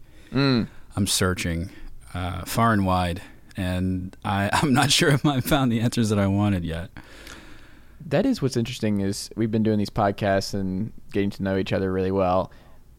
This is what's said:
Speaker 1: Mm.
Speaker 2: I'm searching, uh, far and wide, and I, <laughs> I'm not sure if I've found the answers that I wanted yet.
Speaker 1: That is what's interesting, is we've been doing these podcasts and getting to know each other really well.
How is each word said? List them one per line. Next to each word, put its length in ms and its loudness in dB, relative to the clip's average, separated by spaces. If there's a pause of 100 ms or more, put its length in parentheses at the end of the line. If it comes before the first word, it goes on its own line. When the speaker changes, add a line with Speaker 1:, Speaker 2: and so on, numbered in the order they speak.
(300)
Speaker 1:
Mm. 380 2 (260)
Speaker 2:
I'm 120 0
searching, 640 0 (420)
uh, 320 -6
far 300 2
and 100 2
wide, 380 0 (340)
and 680 -2
I, 280 0
<laughs> 120 2
I'm 120 2
not 180 4
sure 160 4
if 160 4
I've 220 2
found 260 2
the 80 2
answers 300 2
that 80 2
I 80 4
wanted 360 2
yet. 280 -6 (1160)
Speaker 1:
That 200 2
is 160 0
what's 160 0
interesting, 420 0
is 360 -4
we've 140 0
been 120 2
doing 160 4
these 120 0
podcasts 600 0
and 400 -4 (200)
getting 180 0
to 120 -6
know 140 0
each 160 -2
other 180 0
really 200 0
well. 420 2 (460)